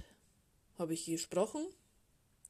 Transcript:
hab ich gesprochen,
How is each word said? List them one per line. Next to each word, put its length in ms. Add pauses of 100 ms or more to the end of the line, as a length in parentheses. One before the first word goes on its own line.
(800)
hab 120
ich 160
gesprochen, 580 (840)